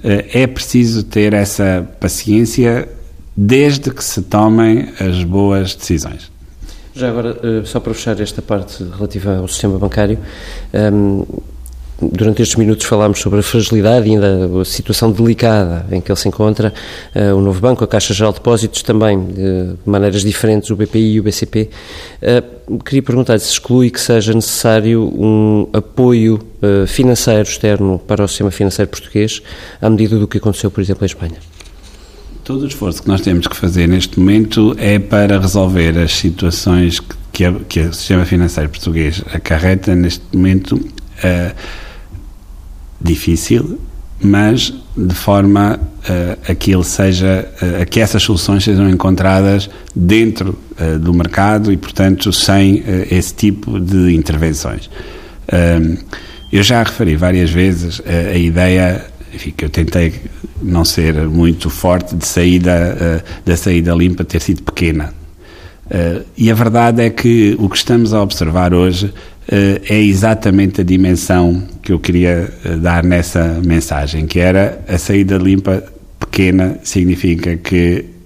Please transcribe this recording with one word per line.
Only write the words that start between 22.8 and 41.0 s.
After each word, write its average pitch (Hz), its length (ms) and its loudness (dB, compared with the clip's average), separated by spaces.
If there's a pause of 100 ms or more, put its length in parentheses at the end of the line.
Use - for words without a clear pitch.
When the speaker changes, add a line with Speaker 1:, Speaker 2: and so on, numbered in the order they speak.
Speaker 2:
queria 135 200 0
perguntar 120 340 2
se - 140 -4
exclui 123 380 2
que - 100 -8
seja 110 340 2
necessário 113 680 2
um 107 680 2
apoio, 113 680 2 (200)
eh, 98 280 2
financeiro 120 540 2
externo 101 640 0
para 101 200 0
o - 20 0
sistema 101 240 -2
financeiro 98 400 -2
português, - 500 -4 (400)
à 110 80 0
medida 110 300 2
do 104 80 2
que 104 120 -4
aconteceu, 101 340 -2
por - 80 -4
exemplo, 95 240 -2
em - 20 0
Espanha. 82 300 -6 (1080)
Speaker 1:
Todo 135 180 -6
o 143 40 -4
esforço 101 360 -6
que - 60 -2
nós 95 120 2
temos 87 260 0
que - 80 -6
fazer 85 320 0
neste 90 320 0
momento 107 600 4
é 101 200 2
para 101 400 2
resolver 92 600 2
as 82 140 0
situações 87 840 0
que, - 160 -12 (160)
que - 140 -2
a, 90 80 2
que - 280 -4
o 82 120 0
sistema 90 320 0
financeiro 85 460 0
português 82 520 -4 (120)
acarreta 90 600 0
neste 87 380 0
momento, 95 480 2 (420)